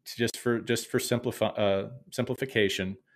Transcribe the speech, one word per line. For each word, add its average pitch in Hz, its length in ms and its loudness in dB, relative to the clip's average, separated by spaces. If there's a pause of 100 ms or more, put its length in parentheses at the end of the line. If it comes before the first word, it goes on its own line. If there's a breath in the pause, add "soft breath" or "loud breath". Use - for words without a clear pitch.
to - 140 -12
just 117 180 0
for, 117 240 0
just - 320 -2
for 123 80 2
simplify, 117 460 0
uh, 104 460 2 (200)
simplification, 101 840 0 (180)